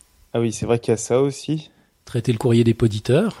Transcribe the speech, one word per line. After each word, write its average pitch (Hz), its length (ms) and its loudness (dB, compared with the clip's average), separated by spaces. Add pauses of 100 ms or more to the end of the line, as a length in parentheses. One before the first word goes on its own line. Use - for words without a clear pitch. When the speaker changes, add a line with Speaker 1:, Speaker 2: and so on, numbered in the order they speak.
(340)
Speaker 1:
Ah 117 80 -2
oui, 117 100 -2
c'est - 140 -8
vrai 117 140 2
qu'il - 120 -2
y 113 40 0
a - 20 0
ça 123 240 0
aussi. 143 500 -4 (320)
Speaker 2:
Traiter 123 300 -2
le 113 60 -4
courrier 117 260 4
des 117 80 4
poditeurs. 123 680 0